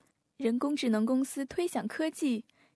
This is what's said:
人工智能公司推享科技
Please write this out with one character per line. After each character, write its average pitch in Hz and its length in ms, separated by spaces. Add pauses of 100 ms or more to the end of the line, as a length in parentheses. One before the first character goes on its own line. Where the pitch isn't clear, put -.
(360)
人 240 220
工 285 180
智 247 140
能 220 160
公 262 180
司 277 180
推 349 240
享 220 220
科 311 220
技 247 340 (320)